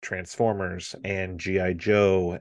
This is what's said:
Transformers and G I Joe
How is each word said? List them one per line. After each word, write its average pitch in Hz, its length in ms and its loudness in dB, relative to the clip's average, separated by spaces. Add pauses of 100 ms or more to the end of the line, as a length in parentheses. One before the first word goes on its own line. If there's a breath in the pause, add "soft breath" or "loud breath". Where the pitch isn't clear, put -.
Transformers 92 960 -4 (100)
and 95 360 -4
G 95 200 0
I 92 120 0
Joe 95 680 2